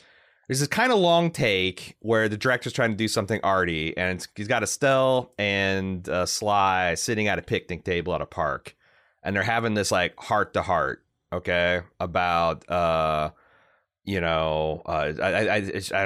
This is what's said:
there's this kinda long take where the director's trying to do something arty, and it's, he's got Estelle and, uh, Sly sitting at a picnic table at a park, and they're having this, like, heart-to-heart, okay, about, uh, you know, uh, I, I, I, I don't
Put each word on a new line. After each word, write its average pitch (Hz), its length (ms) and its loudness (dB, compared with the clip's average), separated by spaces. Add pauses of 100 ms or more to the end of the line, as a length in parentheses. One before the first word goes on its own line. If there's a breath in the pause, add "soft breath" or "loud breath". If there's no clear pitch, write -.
(480 soft breath)
there's 131 120 -2
this 143 80 0
kinda 247 280 2
long 170 360 4
take 95 720 -2
where 110 280 2
the 107 80 -4
director's 123 360 -2
trying 117 180 2
to 104 60 -2
do 110 100 0
something 104 360 -2
arty, 87 540 0
and 92 220 -2
it's, - 160 -14
he's 101 120 -8
got 117 140 0
Estelle 131 760 0
and, 95 680 0
uh, 87 200 0
Sly 95 680 2
sitting 107 340 -2
at 92 120 0
a - 40 -10
picnic 90 400 -4
table 87 300 -2
at 73 80 -2
a 73 60 -6
park, - 480 -4 (480 soft breath)
and 98 120 -2
they're 98 80 0
having 113 300 0
this, 104 180 0
like, 90 280 0
heart-to-heart, 87 840 0 (300)
okay, 87 480 0 (180)
about, 85 720 0
uh, 80 600 0 (760 soft breath)
you 98 140 -2
know, 80 680 0
uh, 78 340 -2
I, 87 60 0
I, 95 140 0 (140)
I, - 20 2
I - 20 0
don't 98 320 -6 (140)